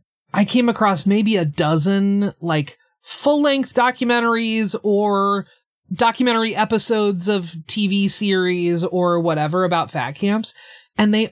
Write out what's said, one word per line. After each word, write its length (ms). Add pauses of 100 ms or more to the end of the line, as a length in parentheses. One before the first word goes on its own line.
(320)
I 120
came 240
across 360
maybe 320
a 80
dozen, 960
like, 380 (240)
full-length 720
documentaries 1080
or 640 (460)
documentary 600
episodes 760
of 260 (120)
T 220
V 180
series 800
or 340
whatever 460
about 260
fat 220
camps, 420 (420)
and 160
they 200